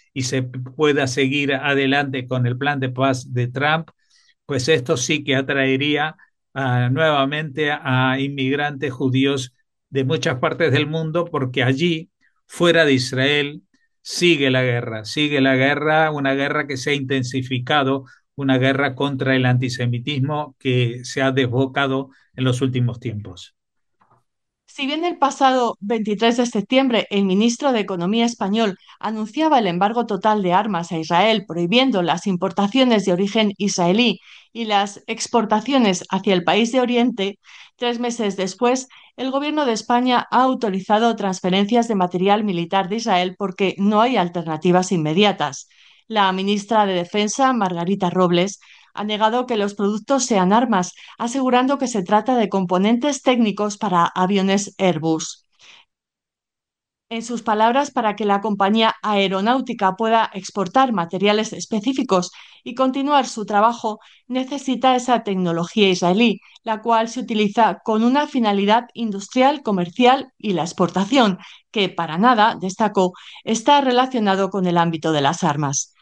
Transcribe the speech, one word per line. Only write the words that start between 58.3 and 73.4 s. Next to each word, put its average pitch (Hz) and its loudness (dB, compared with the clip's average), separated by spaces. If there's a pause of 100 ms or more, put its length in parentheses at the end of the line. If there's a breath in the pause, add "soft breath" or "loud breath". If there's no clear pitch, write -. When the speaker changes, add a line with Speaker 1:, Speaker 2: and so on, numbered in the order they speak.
Speaker 2:
compañía 214 2
aeronáutica 202 0
pueda 226 0
exportar 208 0
materiales 202 0
específicos 208 -2 (320 loud breath)
y 247 -12
continuar 262 0
su 214 -8
trabajo, 214 0 (280 soft breath)
necesita 262 0
esa 247 0
tecnología 185 0
israelí, 185 2 (240 loud breath)
la 220 -6
cual 226 0
se 254 -10
utiliza 214 0
con 220 0
una 269 2
finalidad 220 2
industrial, 247 0
comercial 240 2
y 208 -4
la 156 0
exportación, 190 0 (320 loud breath)
que 196 0
para 165 -6
nada, 220 4
destacó, 190 0 (320 loud breath)